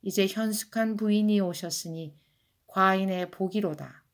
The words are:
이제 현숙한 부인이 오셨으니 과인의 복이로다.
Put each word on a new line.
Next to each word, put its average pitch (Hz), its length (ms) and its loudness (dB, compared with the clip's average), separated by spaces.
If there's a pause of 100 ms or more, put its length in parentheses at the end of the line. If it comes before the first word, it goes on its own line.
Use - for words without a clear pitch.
이제 196 240 0
현숙한 220 720 -2
부인이 214 440 4
오셨으니 165 760 -6 (480)
과인의 190 640 2
복이로다. 180 720 -4 (120)